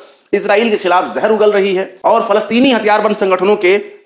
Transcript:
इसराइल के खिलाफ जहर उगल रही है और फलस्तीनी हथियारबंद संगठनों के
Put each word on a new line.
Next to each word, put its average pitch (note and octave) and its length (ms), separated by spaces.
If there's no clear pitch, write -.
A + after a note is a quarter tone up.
इसराइल G3+ 380
के G#3 60
खिलाफ F3+ 380
जहर - 160
उगल G#3+ 220
रही G3 220
है F#3+ 100
और - 180
फलस्तीनी A3 500
हथियारबंद G#3 440
संगठनों F#3+ 400
के F#3 220